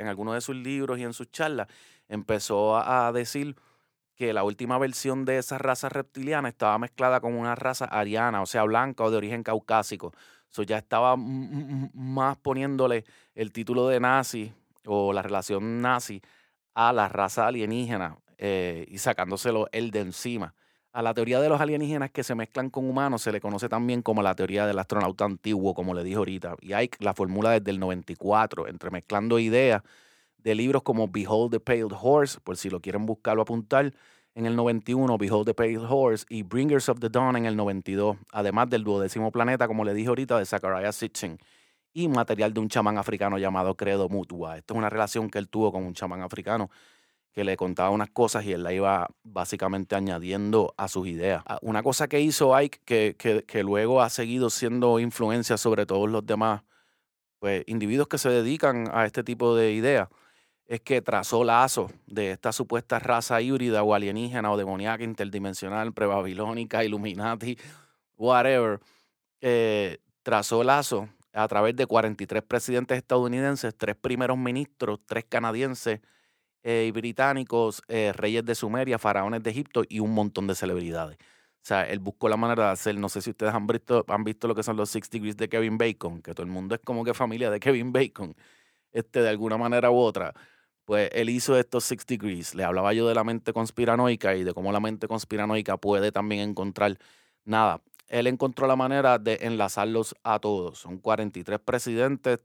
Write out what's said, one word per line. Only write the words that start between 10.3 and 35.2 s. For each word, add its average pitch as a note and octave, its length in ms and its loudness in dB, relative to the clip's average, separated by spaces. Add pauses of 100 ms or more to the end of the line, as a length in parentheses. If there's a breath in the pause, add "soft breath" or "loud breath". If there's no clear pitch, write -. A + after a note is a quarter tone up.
So, A2 140 -4
ya G#2+ 120 -2
estaba A#2+ 380 2
m-, B2+ 100 -4
m-, C3+ 480 -6
m-, C3+ 220 -4
más C3 420 -2
poniéndole C3 680 0 (280 soft breath)
el A2 180 -6
título B2 360 0
de B2+ 120 4
nazi B2 520 0 (320)
o G2+ 300 0
la G2 80 -2
relación G2+ 580 -2
nazi A#2+ 400 -2 (540 soft breath)
a A#2 180 4
la G#2+ 160 2
raza G2+ 380 0
alienígena, A2+ 720 -2 (180)
eh, F2+ 520 -2
y F#2+ 100 -16
sacándoselo G#2 760 0
él A#2 200 -4
de G#2+ 80 -2
encima. G2 540 -8 (380)
A B2 100 -6
la A2+ 120 0
teoría A#2+ 260 2
de D3+ 80 4
los D3+ 120 4
alienígenas D3 500 -2
que B2+ 140 -6
se B2 100 -4
mezclan B2+ 340 -6
con C3 200 -4
humanos C3 340 0
se G#2+ 100 -2
le G#2 80 -2
conoce G#2 280 -4
también A#2+ 340 0
como G#2+ 200 0
la F#2+ 120 4
teoría G2 320 0
del G2+ 120 0
astronauta F#2+ 460 0
antiguo, G2 480 0
como F2+ 220 -4
le F2 100 -4
dije F#2 120 -4
ahorita. F2+ 440 -4
Y F#2+ 140 -8
Icke A#2+ 280 0
la G2+ 120 0
formula G#2 360 2
desde G#2 200 4
el F#2+ 100 -2
noventa F#2 320 -4
y E2 40 -10
cuatro, G#2 520 2
entremezclando G2+ 680 -2
ideas A2+ 440 4 (540 soft breath)
de A2+ 180 0
libros B2+ 280 2
como A2+ 260 0
Behold G#2+ 440 0
the A2+ 80 0
Pale A#2 260 0 (120)
Horse, C#3+ 420 4
por F#2 160 -8
si G2 120 -6
lo F2+ 120 -6
quieren G2+ 260 -4
buscar A2 320 0
o A2 40 4
apuntar, B2+ 520 0 (400 soft breath)
en A#2 120 -4
el A#2 100 0
noventa A#2 340 0
y B2+ 40 0
uno, B2+ 220 2
Behold G#2 300 2